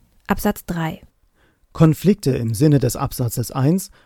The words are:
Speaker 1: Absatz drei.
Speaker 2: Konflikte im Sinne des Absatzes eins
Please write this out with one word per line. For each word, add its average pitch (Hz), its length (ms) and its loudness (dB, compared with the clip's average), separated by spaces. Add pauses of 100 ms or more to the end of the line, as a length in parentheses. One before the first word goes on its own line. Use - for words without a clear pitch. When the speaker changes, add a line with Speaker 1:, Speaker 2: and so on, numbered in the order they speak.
(260)
Speaker 1:
Absatz - 380 -4
drei. 165 360 -8 (760)
Speaker 2:
Konflikte 160 540 4
im 117 240 -2
Sinne 143 240 4
des 127 180 -2
Absatzes 127 540 -6
eins 151 400 0 (160)